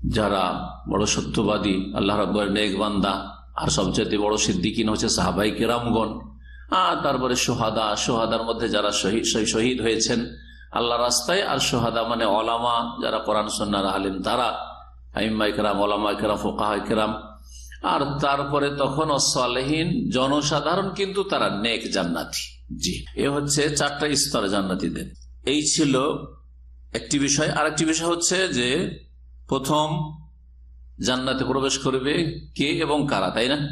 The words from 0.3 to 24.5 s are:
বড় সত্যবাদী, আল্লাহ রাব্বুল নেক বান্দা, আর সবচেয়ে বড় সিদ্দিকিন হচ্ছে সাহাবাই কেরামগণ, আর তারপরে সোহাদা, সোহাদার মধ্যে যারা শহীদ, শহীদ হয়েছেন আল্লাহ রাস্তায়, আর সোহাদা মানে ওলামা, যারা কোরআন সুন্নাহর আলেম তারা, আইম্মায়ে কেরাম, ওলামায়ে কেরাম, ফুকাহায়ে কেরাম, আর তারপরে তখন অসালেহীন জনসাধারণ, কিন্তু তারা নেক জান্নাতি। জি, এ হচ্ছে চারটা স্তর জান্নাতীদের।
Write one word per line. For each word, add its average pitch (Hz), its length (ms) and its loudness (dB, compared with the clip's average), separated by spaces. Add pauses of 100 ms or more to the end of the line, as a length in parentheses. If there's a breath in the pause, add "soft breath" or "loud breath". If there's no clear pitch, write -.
বড় 104 160 2
সত্যবাদী, 101 880 0
আল্লাহ 101 220 2
রাব্বুল 101 320 0
নেক 101 280 0
বান্দা, 98 600 0 (180)
আর 156 120 -2
সবচেয়ে 104 500 2
বড় 104 200 2
সিদ্দিকিন 107 520 2
হচ্ছে 107 200 0
সাহাবাই 92 420 2
কেরামগণ, 117 680 0 (520 loud breath)
আর 175 320 2
তারপরে 127 320 2
সোহাদা, 110 600 2
সোহাদার 113 480 0
মধ্যে 113 260 0
যারা 104 220 2
শহীদ, 101 320 0
শহীদ 113 580 2
হয়েছেন 113 440 2 (460 loud breath)
আল্লাহ 117 260 0
রাস্তায়, 123 460 2
আর 135 160 0
সোহাদা 117 440 0
মানে 117 220 0
ওলামা, 117 760 2
যারা 110 180 0
কোরআন 107 280 0
সুন্নাহর 101 380 0
আলেম 95 360 -2
তারা, 113 380 0 (540)
আইম্মায়ে 107 380 0
কেরাম, 104 280 0
ওলামায়ে 104 360 2
কেরাম, 104 220 0
ফুকাহায়ে 104 500 0
কেরাম, 107 260 2 (680 loud breath)
আর 143 360 0
তারপরে 143 560 2
তখন 139 360 0
অসালেহীন 135 1000 0
জনসাধারণ, 147 800 2
কিন্তু 190 340 -2
তারা 131 260 0
নেক 101 420 -2
জান্নাতি। - 840 -4
জি, - 300 -4 (100)
এ 135 140 0
হচ্ছে 143 480 0
চারটা 147 380 0
স্তর 110 320 0
জান্নাতীদের। 92 580 -2 (400)